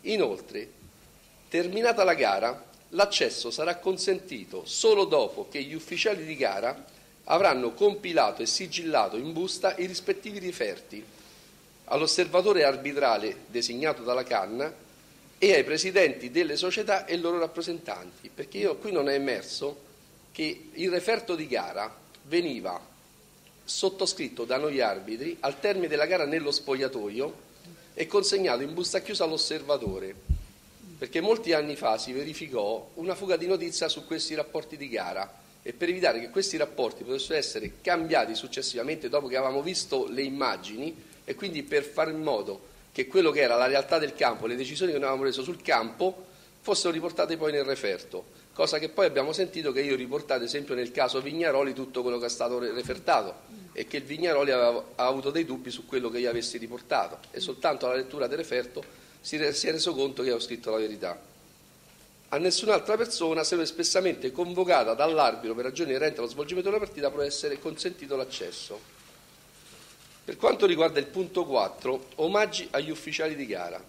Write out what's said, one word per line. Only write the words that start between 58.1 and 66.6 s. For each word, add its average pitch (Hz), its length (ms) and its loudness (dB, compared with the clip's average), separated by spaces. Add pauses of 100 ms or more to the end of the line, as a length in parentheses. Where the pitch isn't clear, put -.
del 143 100 -2
referto 127 440 -4 (380)
si - 160 -8
re-, 151 180 0
si - 140 0
è 160 60 2
reso 160 200 0
conto 135 280 0
che 127 80 2
avevo 117 120 2
scritto 117 300 -6
la 110 60 2
verità. 101 440 -4 (1080)
A 139 80 0
nessun'altra 202 580 2
persona, 165 480 0
se 175 120 0
non 165 100 2
espressamente 165 680 0
convocata 175 600 2
dall'arbitro 123 640 2
per 123 100 -4
ragioni 143 260 -2
inerenti 139 280 0
allo 117 100 -4
svolgimento 170 400 -4